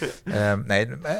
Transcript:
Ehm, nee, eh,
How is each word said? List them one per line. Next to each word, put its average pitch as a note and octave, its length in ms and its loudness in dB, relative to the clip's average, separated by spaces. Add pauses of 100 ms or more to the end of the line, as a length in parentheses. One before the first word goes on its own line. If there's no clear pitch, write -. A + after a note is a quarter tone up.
(240)
Ehm, G#2 420 2
nee, G2+ 200 4
eh, D3+ 340 -4